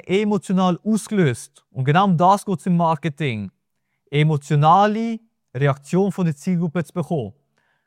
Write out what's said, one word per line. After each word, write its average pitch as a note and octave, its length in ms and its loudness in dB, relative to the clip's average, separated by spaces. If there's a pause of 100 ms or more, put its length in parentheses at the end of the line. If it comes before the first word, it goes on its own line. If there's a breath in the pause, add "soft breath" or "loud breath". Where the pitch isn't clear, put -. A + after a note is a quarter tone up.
emotional F#3+ 800 0
ausgelöst. F#3+ 880 -2
Und C3 120 -8
genau D#3 220 2
um F3+ 120 2
das F#3 260 2
geht's F#3+ 220 -6
im F3+ 120 0
Marketing. D3 720 -4 (580)
Emotionale D#3+ 1080 2 (340)
Reaktion D3 580 -2
von F3+ 140 -4
der D#3+ 100 -2
Zielgruppe F3 480 -2
zu - 100 -12
bekommen. C#3+ 400 -6 (540)